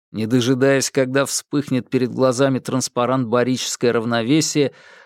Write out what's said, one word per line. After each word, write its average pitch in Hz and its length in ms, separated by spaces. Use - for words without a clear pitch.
Не 107 160
дожидаясь, 127 640
когда 135 340
вспыхнет - 640
перед 123 220
глазами 127 480
транспарант 123 680
"Барическое 123 640
равновесие", 120 800